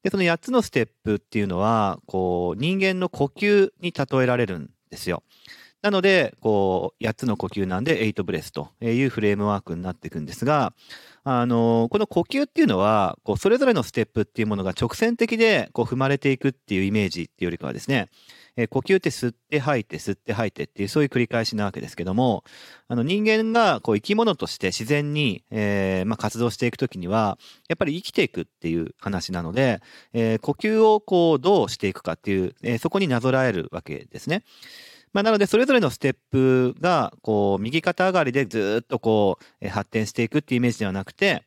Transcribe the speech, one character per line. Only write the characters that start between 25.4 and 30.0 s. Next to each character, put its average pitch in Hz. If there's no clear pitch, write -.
え 98
ー、 98
ま 110
あ、 -
活 110
動 120
し -
て 123
い 117
く -
と 131
き -
に 87
は、 101
や 165
っ -
ぱ -
り 147
生 185
き -
て 190
い 123
く 87
っ -
て -
い 82
う -
話 95
な 87
の 82
で、 120